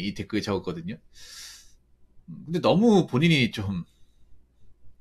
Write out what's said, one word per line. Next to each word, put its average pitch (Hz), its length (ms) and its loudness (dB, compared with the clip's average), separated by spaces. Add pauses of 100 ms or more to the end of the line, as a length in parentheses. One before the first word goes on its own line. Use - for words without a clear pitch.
이 101 80 -6
댓글에 104 260 -6
적었거든요. 90 560 -6 (1500)
근데 165 160 -6
너무 190 460 4
본인이 135 440 2
좀 95 340 -6 (1160)